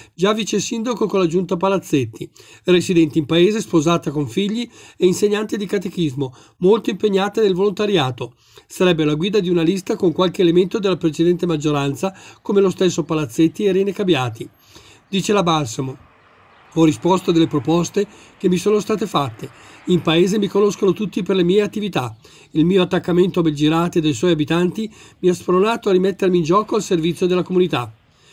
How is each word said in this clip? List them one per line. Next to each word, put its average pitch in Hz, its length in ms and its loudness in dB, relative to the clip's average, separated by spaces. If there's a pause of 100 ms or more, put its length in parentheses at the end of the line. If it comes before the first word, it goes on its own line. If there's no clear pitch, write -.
(140)
già 196 200 0
vice 214 260 -2
sindaco 226 460 -4
con 190 120 -2
la 185 80 2
giunta 180 300 -2
Palazzetti, 165 720 -2 (360)
residente 170 540 2
in 151 60 0
paese, 175 380 2
sposata 165 480 0
con 143 180 -4
figli 202 400 -4 (300)
e 175 80 2
insegnante 208 500 0
di 208 80 -6
catechismo, 165 680 -4 (240)
molto 208 320 2
impegnata 202 500 -2
nel 196 140 2
volontariato. 180 800 -2 (320)
Sarebbe 175 380 2
alla 151 100 2
guida 190 260 0
di 175 80 -2
una 175 140 2
lista 180 340 -2
con 175 160 0
qualche 180 300 0
elemento 175 360 2
della 190 200 -2
precedente 170 480 0
maggioranza, 151 680 -2 (280)
come 202 180 2
lo 196 80 4
stesso 180 340 0
Palazzetti 160 600 -2
e 196 60 2
Irene 196 240 0
Cabiati. 139 520 -2 (600)
Dice 196 240 -2
la 180 100 2
Balsamo: 147 540 -2 (800)
"Ho 160 100 4
risposto 175 480 0
delle 165 160 2
proposte 165 580 -2 (320)
che 190 100 -2
mi 180 100 2
sono 208 200 0
state 208 280 -2
fatte. 135 440 -6 (360)
In 180 160 2
paese 175 360 2
mi 202 80 0
conoscono 196 460 0
tutti 208 320 -4
per 196 100 -2
le 185 80 2
mie 185 200 2
attività. 185 540 -4 (360)
Il 156 120 2
mio 185 180 4
attaccamento 180 580 0
a - 20 0
Belgirate 160 560 0
e 165 40 2
dei 151 100 0
suoi 180 180 0
abitanti 170 580 -2 (320)
mi 185 100 2
ha 180 40 0
spronato 190 540 0
a 196 40 2
rimettermi 185 440 2
in 170 80 2
gioco 208 320 0
al 202 60 0
servizio 170 440 -2
della 180 160 0
comunità." 160 500 -2 (400)